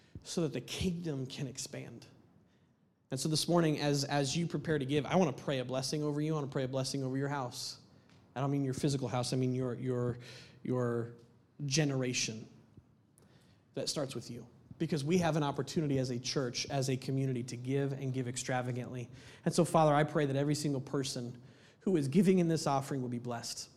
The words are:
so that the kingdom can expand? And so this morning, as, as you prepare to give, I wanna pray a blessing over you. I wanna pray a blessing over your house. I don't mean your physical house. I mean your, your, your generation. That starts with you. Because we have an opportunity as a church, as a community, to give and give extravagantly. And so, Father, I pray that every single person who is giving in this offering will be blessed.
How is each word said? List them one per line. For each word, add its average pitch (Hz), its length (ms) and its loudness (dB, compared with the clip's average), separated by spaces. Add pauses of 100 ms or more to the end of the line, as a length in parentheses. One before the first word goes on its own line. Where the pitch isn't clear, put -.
(220)
so - 180 -4
that 143 140 0
the 127 80 -4
kingdom 165 640 -4
can 135 200 -6
expand? 120 600 -12 (1040)
And 131 100 -4
so 165 80 -2
this 156 200 0
morning, 160 320 4
as, 143 240 2
as 143 300 0
you 165 120 0
prepare 156 320 -2
to 131 80 -2
give, 143 180 0
I 156 120 0
wanna 170 160 4
pray 135 260 -4
a 123 80 -2
blessing 131 360 -2
over 147 160 -2
you. 151 140 0
I 156 40 0
wanna 143 100 -4
pray 135 180 -2
a 127 40 -2
blessing 135 360 -2
over 131 140 -2
your 139 100 -2
house. 135 480 -6 (580)
I 123 60 -4
don't 139 100 2
mean 139 140 2
your 135 100 0
physical 139 340 2
house. 123 260 0
I - 20 2
mean 127 160 2
your, 127 220 0
your, 123 440 0 (440)
your 120 480 0 (560)
generation. 131 800 0 (1300)
That - 160 -4
starts 139 240 -4
with 120 160 -10
you. 117 160 -12 (320)
Because 156 240 0
we 165 160 4
have 165 160 4
an 160 80 2
opportunity 143 560 0
as 127 120 0
a 120 100 -2
church, 123 500 -2
as 135 180 0
a 131 80 2
community, 135 460 -2
to 123 140 -8
give 139 380 -2
and 135 200 -4
give 127 140 -2
extravagantly. 123 800 -4 (360)
And 165 80 2
so, 170 120 6
Father, 156 280 6
I 151 120 8
pray 151 220 2
that 135 100 0
every 143 180 2
single 143 260 0
person 131 560 -4 (440)
who 185 160 4
is 143 100 2
giving 185 320 6
in 170 80 6
this 160 180 2
offering 139 380 0
will 123 60 -4
be 123 100 -4
blessed. 117 580 -8